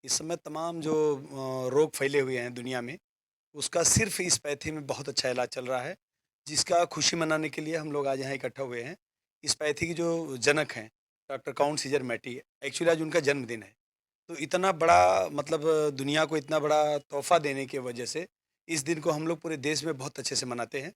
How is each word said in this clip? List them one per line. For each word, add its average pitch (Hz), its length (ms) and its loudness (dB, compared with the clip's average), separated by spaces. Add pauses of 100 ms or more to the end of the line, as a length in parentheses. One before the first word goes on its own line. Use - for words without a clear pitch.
इस 131 100 -4
समय 160 220 -2
तमाम 165 460 -6
जो, 151 340 2
अ, 135 580 -6
रोग 151 180 6
फैले 139 280 0
हुए 131 180 0
हैं 120 160 -6
दुनिया 123 280 -6
में, 131 180 -10 (540)
उसका 160 300 0
सिर्फ 202 380 4
इस 180 160 2
पैथी 147 340 -4
में 151 140 -8
बहुत 135 240 -6
अच्छा 131 200 0
इलाज 123 180 0
चल 127 180 -8
रहा 123 160 -2
है, 160 160 -8 (500)
जिसका 170 380 2
खुशी 160 300 0
मनाने 156 340 2
के 156 120 -6
लिए 160 160 -4
हम 156 140 -6
लोग 143 160 0
आज 135 120 0
यहाँ 135 140 -4
इकट्ठा 131 300 -6
हुए 123 180 -6
हैं। 151 160 -10 (460)
इस 147 120 -2
पैथी 151 320 -2
के 170 60 -4
जो 165 440 -2
जनक 143 340 2
हैं 110 200 -10 (380)
डॉक्टर 135 220 -8
काउंट 147 280 2
सीजर 135 240 0
मैटी, 123 380 -6 (220)
actually 151 260 0
आज 165 120 4
उनका 160 180 2
जन्मदिन 127 440 0
है। 95 120 -20 (520)
तो 170 80 -10
इतना 180 360 0
बड़ा, 180 600 6
मतलब, 151 580 0
दुनिया 143 360 2
को 156 120 -2
इतना 151 220 0
बड़ा 151 380 4
तोहफा 143 400 2
देने 139 280 0
की 135 120 -8
वजह 123 280 -6
से 160 220 -8 (400)
इस 160 160 -2
दिन 160 160 0
को 160 120 0
हम 156 160 0
लोग 165 140 -2
पूरे 160 160 -4
देश 143 260 -2
में 156 140 -4
बहुत 139 220 -10
अच्छे 131 160 -4
से 131 100 -2
मनाते 120 360 -6
हैं 165 140 -12